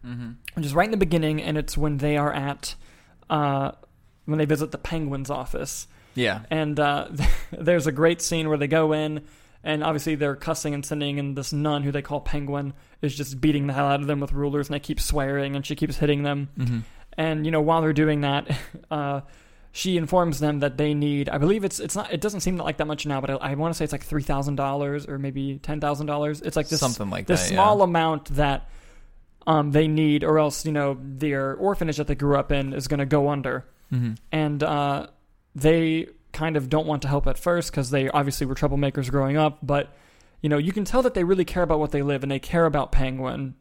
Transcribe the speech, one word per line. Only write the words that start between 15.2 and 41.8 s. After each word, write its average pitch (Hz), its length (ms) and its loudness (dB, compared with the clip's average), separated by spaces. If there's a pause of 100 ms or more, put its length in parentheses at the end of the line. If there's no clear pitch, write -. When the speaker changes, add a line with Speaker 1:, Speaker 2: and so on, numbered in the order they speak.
Speaker 2:
and 139 100 -4
she 147 100 -6
keeps 147 220 -2
hitting 143 240 2
them. 143 360 -2
Speaker 1:
Mm-hmm. 123 220 -2 (380)
Speaker 2:
And, 156 280 -2
you 165 60 0
know, 156 100 4
while 165 200 4
they're 160 120 2
doing 151 280 2
that, 143 260 0 (240)
<laughs> - 200 -14
uh, 143 300 -2 (500)
she 180 260 -2
informs 165 420 2
them 147 200 0
that 135 180 0
they 151 160 2
need, 143 360 0
I - 100 -2
believe 196 260 2
it's, - 140 -4
it's - 160 -6
not, 208 180 -4
it - 80 -4
doesn't 202 200 -4
seem 185 160 -2
like 156 200 -4
that 151 100 -2
much 151 200 -6
now, 139 140 -2
but 139 100 -4
I, - 20 0 (180)
I 143 40 -2
wanna 160 180 -2
say 165 120 -2
it's, 147 60 -4
like, 143 140 -6
three 147 180 -2
thousand 139 320 0
dollars 143 520 -2
or 139 120 -8
maybe 139 380 -4
ten 147 240 -6
thousand 147 240 0
dollars. 147 360 -2
It's, - 140 -4
like, 151 140 0
this, 156 100 0
Speaker 1:
Something 113 300 0
like 92 160 -4
Speaker 2:
this - 240 4
Speaker 1:
that, - 60 0
yeah. - 20 4
Speaker 2:
small 202 240 6
amount 165 440 2 (100)
that, 139 340 0 (760)
um, 147 240 4
they 156 160 6
need, 151 360 4
or 156 160 4
else, 151 260 0
you 160 60 -2
know, 143 300 0
their 135 540 -2
orphanage 180 420 0
that 147 100 -2
they 143 80 0
grew 143 220 4
up 143 140 0
in 135 220 0
is 131 140 -6
gonna 139 180 0
go 143 240 4
under. 131 360 -4 (260)
Speaker 1:
Mm-hmm. 120 220 0 (180)
Speaker 2:
And, 151 320 0
uh, 143 440 0 (500)
they 160 500 4 (260)
kind 156 240 -2
of 131 120 -2
don't 156 180 2
want 147 160 0
to 143 40 -4
help 143 200 2
at 131 100 2
first, 175 340 0
'cause 131 200 -2
they 135 180 2
obviously 143 360 0
were 131 100 -2
troublemakers 139 540 0
growing 139 280 2
up, 151 240 2
but, 143 320 -2 (480)
you 151 80 0
know, 147 80 4
you 156 160 0
can 208 100 -2
tell 247 180 2
that 247 120 2
they 185 100 2
really 180 220 4
care 175 180 0
about 156 160 2
what 151 120 0